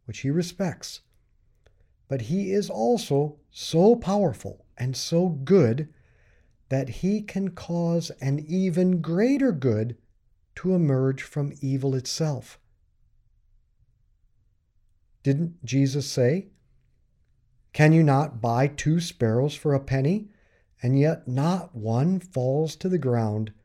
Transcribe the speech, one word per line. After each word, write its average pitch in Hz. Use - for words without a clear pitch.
which -
he 131
respects. 170
But 135
he 185
is 196
also 170
so 196
powerful 196
and 127
so 170
good 147
that 131
he 196
can 196
cause 170
an 139
even 185
greater 226
good 120
to 185
emerge 135
from 143
evil 135
itself. 131
Didn't 165
Jesus 135
say, 139
"Can 151
you 160
not 139
buy 120
two 151
sparrows 127
for 147
a 135
penny? 143
And 127
yet 151
not 160
one 123
falls 139
to 185
the 185
ground 110